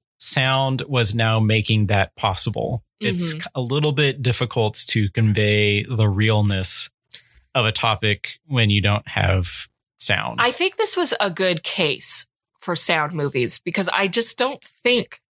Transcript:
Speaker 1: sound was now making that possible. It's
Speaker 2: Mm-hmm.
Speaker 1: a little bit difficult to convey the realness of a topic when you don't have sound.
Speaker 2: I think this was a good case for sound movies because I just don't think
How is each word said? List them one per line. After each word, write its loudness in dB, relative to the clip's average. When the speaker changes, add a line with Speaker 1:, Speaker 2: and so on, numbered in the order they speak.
Speaker 1:
sound 0
was 0
now 2
making 2
that 0
possible. -2
It's 0
Speaker 2:
Mm-hmm. -10
Speaker 1:
a -4
little -2
bit -2
difficult 0
to 0
convey 2
the 0
realness 0
of 2
a 2
topic -2
when 2
you 4
don't 0
have -2
sound. -2
Speaker 2:
I 2
think -4
this 0
was 0
a 0
good -2
case 0
for -4
sound 0
movies -2
because -4
I 0
just -2
don't -4
think -4